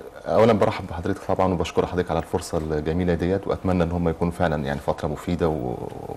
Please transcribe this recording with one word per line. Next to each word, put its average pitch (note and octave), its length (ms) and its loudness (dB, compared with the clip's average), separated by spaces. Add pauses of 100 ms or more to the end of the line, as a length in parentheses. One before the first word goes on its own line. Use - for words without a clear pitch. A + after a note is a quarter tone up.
(260)
أولًا G#2 280 6
برحب - 340 2
بحضرتك F2 400 -4
طبعًا، F#2 260 2
وبشكر E2+ 320 0
حضرتك F2+ 260 -2
على E2 80 2
الفرصة - 380 -4
الجميلة D#2+ 560 0
ديت، F2 340 0
وأتمنى F2+ 360 2
إن E2+ 80 0
هم F2 180 0
يكونوا E2 240 0
فعلًا D#2 320 0
يعني C#2+ 140 -2
فترة D#2+ 280 -4
مفيدة E2 420 -2
و-، C#2 260 -2 (420)